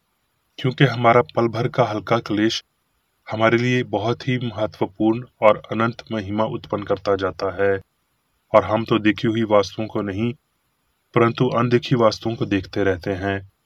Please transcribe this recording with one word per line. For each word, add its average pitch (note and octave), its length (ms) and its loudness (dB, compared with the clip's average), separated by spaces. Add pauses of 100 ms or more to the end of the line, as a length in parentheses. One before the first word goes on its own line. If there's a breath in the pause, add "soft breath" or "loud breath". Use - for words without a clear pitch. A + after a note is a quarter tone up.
(580)
क्योंकि C3 260 0
हमारा A#2+ 380 4
पल A#2+ 260 -2
भर A#2 200 -2
का - 160 0
हल्का G#2+ 340 -2
क्लेश A2 460 -2 (680)
हमारे A2+ 280 2
लिए B2 240 0
बहुत G#2+ 460 -4
ही B2+ 100 0
महत्वपूर्ण A2+ 840 -2 (180)
और G#2+ 200 4 (100)
अनंत A2+ 300 -2 (100)
महिमा G#2 320 -4
उत्पन्न A2 380 -6
करता G2+ 340 -2
जाता F#2+ 480 -4
है, G2 160 0 (760)
और G#2 100 6
हम G#2+ 200 -2
तो A2+ 140 2
देखी G#2 300 0
हुई A2+ 140 0
वास्तुओं G#2 440 0
को G#2+ 160 -4
नहीं, G2+ 320 -4 (800)
परंतु A#2+ 340 4
अनदेखी A#2+ 460 0
वास्तुओं A2+ 400 2
को A2+ 120 -4
देखते G2+ 380 -2
रहते G2 280 -2
हैं G2 400 -6 (140)